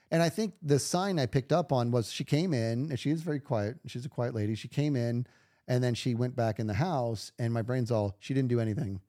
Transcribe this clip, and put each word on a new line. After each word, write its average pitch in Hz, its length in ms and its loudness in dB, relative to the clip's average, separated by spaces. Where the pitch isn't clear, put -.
and 165 120 4
I 165 80 4
think 214 320 -2
the 143 160 4
sign 180 400 0
I 131 80 2
picked 135 260 0
up 165 200 2
on 120 180 2
was 120 200 0
she - 140 -6
came 160 300 2
in, 117 340 0
and 131 100 -4
she 135 120 0
is 160 100 0
very 156 200 -4
quiet. 110 360 -2
She's 123 200 -8
a - 20 -10
quiet 123 260 -4
lady. 107 200 0
She - 140 -8
came 143 280 0
in, 120 300 0
and 127 160 2
then 123 100 2
she 120 200 -2
went 123 200 -2
back 113 240 0
in 113 80 -2
the 104 80 -2
house, 120 640 -2
and 117 140 0
my 117 80 0
brain's 120 300 -2
all, 104 280 2
"She - 140 -8
didn't 131 160 2
do 120 120 2
anything. 107 480 -2